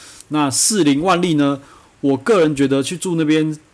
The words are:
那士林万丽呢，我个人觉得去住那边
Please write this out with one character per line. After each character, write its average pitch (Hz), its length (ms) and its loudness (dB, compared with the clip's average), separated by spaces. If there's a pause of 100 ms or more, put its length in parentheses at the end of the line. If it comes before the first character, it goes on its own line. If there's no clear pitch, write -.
(280)
那 147 220 -2
士 190 320 -2
林 143 180 2
万 175 220 0
丽 175 120 0
呢， 143 260 0 (400)
我 139 160 0
个 202 240 2
人 156 160 2
觉 139 100 2
得 135 160 0
去 175 140 -8
住 175 180 -6
那 160 100 -2
边 156 320 0 (180)